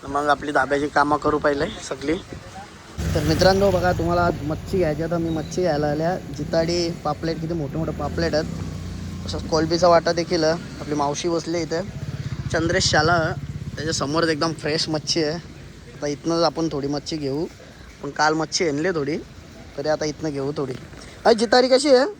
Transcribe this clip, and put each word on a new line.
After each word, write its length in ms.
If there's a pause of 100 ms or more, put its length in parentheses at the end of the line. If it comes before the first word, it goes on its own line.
मग 200
आपली 240
धाब्याची 360
कामं 300
करू 200
पहिले 280 (240)
सगळी. 240 (1000)
तर 80
मित्रांनो 480
बघा, 200
तुम्हाला 340
आज 160
मच्छी 360
घ्यायची 240
आहे, 100
तर 60
मी 120
मच्छी 320
घ्यायला 260
आल्या. 300
जिताडी 760
पापलेट, 500
किती 120
मोठे 240
मोठे 140
पापलेट 420
आहेत. 120 (800)
तसंच 240
कोलबीचा 380
वाटा 240
देखील 320
आहे. 100 (260)
आपली 160
मावशी 340
बसली 320
इथे, 200 (720)
चंद्रेश 380
शाला, 300 (560)
त्याच्यासमोरच 540
एकदम 240
फ्रेश 360
मच्छी 340
आहे. 120 (580)
आता 140
इथनंच 360
आपण 280
थोडी 160
मच्छी 300
घेऊ, 280 (580)
पण 60
काल 240
मच्छी 360
आणली 200
थोडी, 280 (600)
तरी 120
आता 160
इथनं 240
घेऊ 280
थोडी. 160 (520)
अरे 100
जितारी 320
कशी 220
आहे? 160 (140)